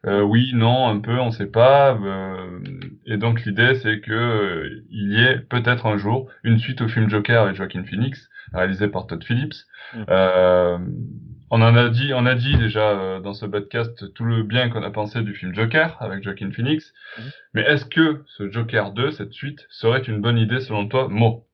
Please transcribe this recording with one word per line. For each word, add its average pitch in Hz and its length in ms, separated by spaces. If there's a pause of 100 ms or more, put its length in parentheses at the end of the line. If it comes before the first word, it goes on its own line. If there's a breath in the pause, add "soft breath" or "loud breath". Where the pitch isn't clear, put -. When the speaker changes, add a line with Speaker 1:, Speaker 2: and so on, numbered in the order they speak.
Speaker 1:
euh, 101 140
oui, 117 320
non, 120 340
un 104 120
peu, 120 200
on 120 120
sait 101 200
pas, 135 500
euh, 95 580 (460)
et 107 120
donc 113 280
l'idée 117 300
c'est 107 240
que, 107 140
euh, 104 760
il 101 240
y 113 100
ait 127 160
peut-être 120 460
un 104 120
jour 117 320 (140 loud breath)
une 113 140
suite 123 240
au 113 60
film 110 220
Joker 107 340
avec 95 120
Joaquin 92 280
Phoenix, 120 460 (240 loud breath)
réalisé 95 340
par 92 200
Todd 82 160
Phillips. 131 320 (400 loud breath)
Speaker 2:
Mm. 110 140
Speaker 1:
Euh, 90 680 (720)
on 117 120
en 117 140
a 120 140
dit, 135 260
on 123 100
a 127 100
dit 127 220
déjà, 107 340
euh, 95 280
dans 98 140
ce 104 120
podcast 104 680
tout 117 100
le 117 180
bien 120 260
qu'on 117 120
a 101 80
pensé 104 320
du 104 140
film 90 180
Joker 156 460
avec 98 240
Joaquin 98 280
Phoenix, 147 420 (240 loud breath)
Speaker 2:
Mhm. 113 60 (300 loud breath)
Speaker 1:
mais - 80
est-ce 143 240
que 151 420
ce 101 240
Joker 113 400
deux, 120 200
cette - 220
suite, 143 360
serait 120 320
une 110 200
bonne 117 160
idée 113 240
selon 107 260
toi, 120 220
Mo ? 117 440